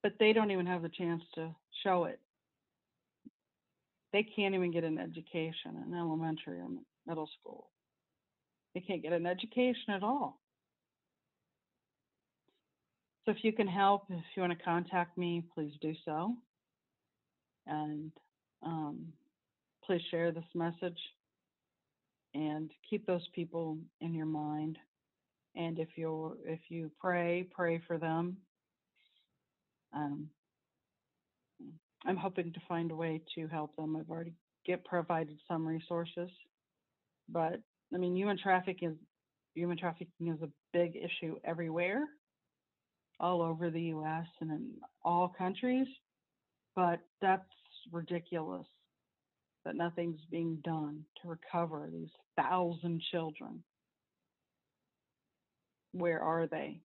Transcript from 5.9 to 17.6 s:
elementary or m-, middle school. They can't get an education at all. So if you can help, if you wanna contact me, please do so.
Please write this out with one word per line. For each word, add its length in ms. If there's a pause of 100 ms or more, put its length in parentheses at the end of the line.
elementary 680
or 40
m-, 220 (200)
middle 220 (120)
school. 300 (1040)
They 60
can't 220
get 100
an 140
education 640
at 140
all. 360 (2750)
So 80
if 100
you 100
can 140
help, 440
if 120 (140)
you 60
wanna 200
contact 560
me, 240 (100)
please 280
do 140 (100)
so. 300 (1300)